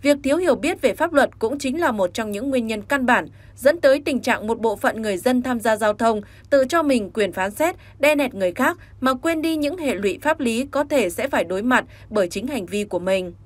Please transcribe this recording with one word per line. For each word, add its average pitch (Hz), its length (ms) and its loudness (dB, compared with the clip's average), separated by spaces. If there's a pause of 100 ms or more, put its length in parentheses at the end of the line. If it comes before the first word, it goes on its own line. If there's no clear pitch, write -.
việc 285 200 4
thiếu 269 140 2
hiểu 339 180 2
biết 285 280 -2
về 214 120 2
pháp 330 180 -2
luật 277 260 4
cũng 233 200 -2
chính 277 220 -4
là 302 120 2
một 196 220 0
trong 220 180 -4
những 226 180 -4
nguyên 247 160 0
nhân 220 160 -6
căn 269 240 -2
bản 226 200 2 (300)
dẫn 311 240 2
tới 285 240 4
tình 269 160 -2
trạng 214 260 -2
một 220 140 -2
bộ 214 160 0
phận 226 260 -2
người 208 140 0
dân 247 260 0
tham 247 180 -2
gia 220 160 2
giao 214 180 2
thông 226 260 0 (300)
tự 269 180 6
cho 330 140 2
mình 240 320 0
quyền 202 180 0
phán 190 180 -2
xét, 330 260 -2 (220)
đe 302 160 4
nẹt 277 200 -2
người 185 180 0
khác 320 260 0 (220)
mà 262 140 2
quên 320 280 -2
đi 320 140 -2
những 294 220 -4
hệ 277 160 -2
lụy 196 280 -4
pháp 320 180 0
lý 240 300 -2
có 285 140 -2
thể 262 260 0
sẽ 226 180 -6
phải 262 160 0
đối 185 180 -4
mặt 240 220 2 (240)
bởi 208 200 0
chính 202 180 -8
hành 254 200 -6
vi 202 180 -4
của 190 140 -4
mình. 185 340 -2 (140)